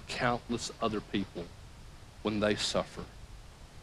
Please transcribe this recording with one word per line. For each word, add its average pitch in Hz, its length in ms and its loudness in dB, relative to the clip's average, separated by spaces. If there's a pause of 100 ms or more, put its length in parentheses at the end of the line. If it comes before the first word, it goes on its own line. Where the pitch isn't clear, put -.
countless 120 640 2 (100)
other 107 200 4
people 95 440 0 (800)
when 107 160 4
they 107 160 8
suffer. - 480 2 (800)